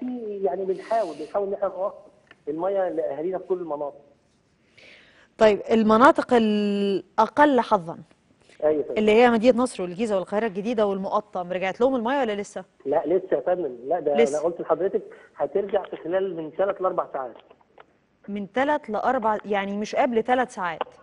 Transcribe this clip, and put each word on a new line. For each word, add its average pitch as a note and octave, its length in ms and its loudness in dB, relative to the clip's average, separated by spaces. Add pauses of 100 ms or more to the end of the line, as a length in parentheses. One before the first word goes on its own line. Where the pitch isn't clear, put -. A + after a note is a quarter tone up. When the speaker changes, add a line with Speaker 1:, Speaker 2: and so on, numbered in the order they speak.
Speaker 1:
في، A#3 420 -8
يعني، F#3+ 220 -2
بنحاول، F#3 560 -2
بنحاول G3 280 -4
إن G3 60 -4
إحنا G3 140 -2
نوصل F#3 260 -6 (540)
المية F#3 400 0
لأهالينا D#3 500 -4
في - 60 -10
كل F#3 140 -2
المناطق. D3 420 -8 (1400)
Speaker 2:
طيب، G#3+ 220 6 (100)
المناطق A3+ 640 6
الأقل G#3+ 1300 2
حظا E3+ 380 -2 (640)
Speaker 1:
أيوة D#3 180 4
يا - 0 -
فندم. - 160 -4
Speaker 2:
اللي G#3+ 140 4
هي A#3+ 180 8
مدينة A#3 280 4
نصر B3 240 -2
والجيزة F#3+ 340 -4
والقاهرة G3+ 300 -2
الجديدة G#3 400 0
والمقطم، G3 680 -4
رجعت F#3 280 -4
لهم C4 160 4
المية B3+ 240 0
ولا A3 160 0
لسه؟ G3 280 -10 (220)
Speaker 1:
لا، D3 200 0
لسه F3 300 0
يا C#3+ 40 0
فندم، E3+ 360 -2 (100)
لا، E3 140 -2
ده D3 160 0
Speaker 2:
لسه. G3+ 220 2
Speaker 1:
أنا D3 80 -2
قلت F3 140 -4
لحضرتك F3 420 -2 (340)
هترجع G3 460 -4
في - 140 -14
خلال F#3 400 -4
من D#3 140 -10
ثلاث F#3+ 320 -4
لأربع F3+ 300 -2
ساعات. C3 200 -8 (960)
Speaker 2:
من G3+ 260 -8
ثلاث D4 360 -2
لأربع، G#3+ 540 0
يعني، G3+ 320 -4
مش G#3 200 -6
قبل A#3 260 2
ثلاث B3 320 0
ساعات F3 260 -6 (220)